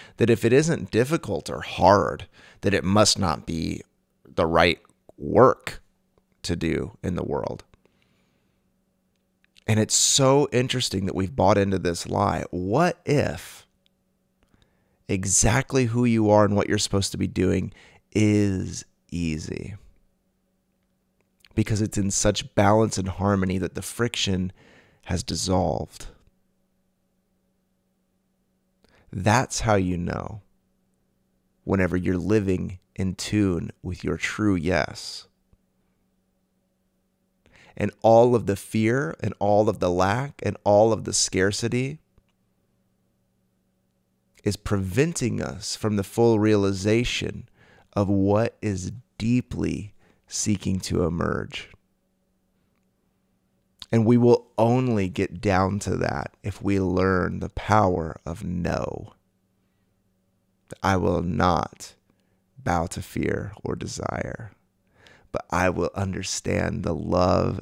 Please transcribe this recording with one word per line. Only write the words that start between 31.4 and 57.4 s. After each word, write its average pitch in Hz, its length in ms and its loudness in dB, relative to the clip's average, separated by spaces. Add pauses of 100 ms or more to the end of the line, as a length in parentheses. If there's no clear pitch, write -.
whenever 92 320 0
you're 90 200 -2
living 92 640 -2 (160)
in 92 200 -4
tune 95 560 -2 (100)
with 90 220 -10
your 82 140 -4
true 104 380 -2
yes. - 720 -4 (2500)
And 101 160 -2 (100)
all 117 340 8
of 98 100 -2
the 98 100 0
fear 120 640 -2
and - 200 -6
all 104 280 2
of 92 120 -2
the 90 100 0
lack 98 540 -2
and 104 200 -4
all 104 300 6
of 101 100 -2
the 95 100 -6
scarcity 117 840 -2 (2500)
is 104 120 -2
preventing 107 840 -2
us - 340 -8
from 107 200 -2
the 98 80 0
full 117 360 2
realization 104 1120 0 (440)
of 98 160 0
what 101 520 2
is 95 300 -6 (260)
deeply 98 760 -2 (340)
seeking 95 540 -4
to 90 220 -2
emerge. 82 680 -4 (2250)
And 113 140 2
we 120 120 6
will 120 300 4 (100)
only 117 500 2
get 90 320 -4
down 95 400 0
to 92 180 -4
that - 460 -6
if - 180 -10
we 98 180 0
learn 90 600 0